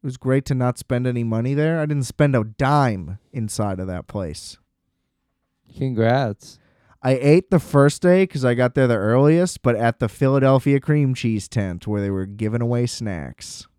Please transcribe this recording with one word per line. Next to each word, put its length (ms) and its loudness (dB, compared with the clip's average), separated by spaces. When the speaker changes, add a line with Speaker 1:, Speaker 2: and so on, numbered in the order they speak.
Speaker 1:
It 20 -10
was 120 -8
great 280 0
to 80 -2
not 240 0
spend 300 -4
any 160 -2
money 320 -2
there. 240 0
I 80 -2
didn't 160 -2
spend 320 0
a 80 2
dime 720 -2
inside 480 -6
of 80 -8
that 180 -8
place. 520 -10
Speaker 2:
Congrats. 840 -2
Speaker 1:
I 120 2
ate 360 4
the 100 4
first 440 4
day 240 4
'cause 180 -4
I 80 4
got 220 2
there 120 4
the 100 2
earliest, 680 2
but 120 2
at 240 0
the 80 -2
Philadelphia 720 2
cream 360 0
cheese 320 -4
tent 400 -6
where 140 -4
they 100 -2
were 160 -4
giving 340 -6
away 240 -2
snacks. 840 -10